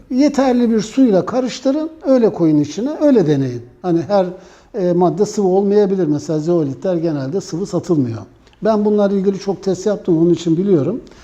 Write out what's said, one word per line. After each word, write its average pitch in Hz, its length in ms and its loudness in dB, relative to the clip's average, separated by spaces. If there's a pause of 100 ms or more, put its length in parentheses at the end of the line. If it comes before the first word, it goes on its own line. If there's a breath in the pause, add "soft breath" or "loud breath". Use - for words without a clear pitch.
(100)
yeterli 254 600 2
bir 226 100 2
suyla 196 460 2
karıştırın, 269 640 -2 (160)
öyle 247 260 4
koyun 156 260 2
içine, 196 320 -4 (100)
öyle 262 260 4
deneyin. 135 360 -2 (200)
Hani 170 260 0
her, 196 180 2 (480 loud breath)
e, 180 180 0
madde 175 340 2
sıvı 208 220 0
olmayabilir. 196 580 2
Mesela 151 320 -2
zeolitler 160 580 -2
genelde 156 440 -4
sıvı 175 260 -6
satılmıyor. 139 520 -2 (460 soft breath)
Ben 208 200 0
bunlarla 208 320 2
ilgili 196 220 0
çok 190 240 -6
test 185 240 -4
yaptım, 190 320 0
onun 170 120 4
için 160 260 0
biliyorum. 185 440 0 (240 loud breath)